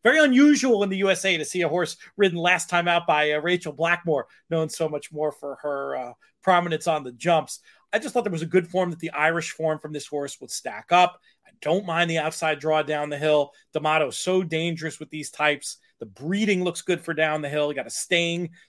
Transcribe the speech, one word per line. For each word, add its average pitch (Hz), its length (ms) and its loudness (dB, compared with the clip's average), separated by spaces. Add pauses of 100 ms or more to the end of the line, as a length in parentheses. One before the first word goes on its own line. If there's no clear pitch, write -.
Very 277 160 6
unusual 269 640 6
in 196 80 0
the 190 80 -2
U 190 120 4
S 185 140 0
A 185 140 2
to 151 80 -6
see 180 160 -2
a 165 60 2
horse 170 280 -2 (220)
ridden 190 180 4
last 175 320 2
time 175 180 0
out 170 200 2
by, 151 260 2
uh, 151 80 0
Rachel 175 320 -2
Blackmore, 165 540 0 (240)
known 160 180 0
so - 180 -4
much 147 240 -6
more 151 220 -4
for 139 300 -12
her, 139 340 -4
uh, 123 160 -10 (300)
prominence 175 440 2
on 156 180 0
the 127 80 -12
jumps. 156 480 0 (340)
I 220 40 2
just 226 140 -8
thought 214 120 0
there 202 80 -4
was 160 100 -4
a 170 40 -4
good 175 220 2
form 180 220 -2
that 165 80 -10
the 165 120 -8
Irish 160 420 0
form 156 260 -2
from 151 140 -12
this 147 140 -8
horse 143 340 -8
would 127 100 -16
stack 110 420 -10
up. 175 280 4 (260)
I - 40 -20 (100)
don't 185 240 0
mind 170 240 0
the 165 100 -2
outside 156 400 -2
draw 156 240 2
down 147 280 -4
the 143 80 -6
hill. 151 340 2 (220)
D'Amato 156 360 2
so 185 320 0
dangerous 165 560 -4
with 156 120 -16
these 156 200 -10
types. 151 460 -2 (240)
The 117 60 -12
breeding 180 580 -2
looks 175 160 -4
good - 220 -2
for 170 100 -4
down 156 300 0
the 143 80 -6
hill. 147 180 0
You 147 80 -6
got 131 100 -6
a 117 40 -14
Staying 170 600 -2 (180)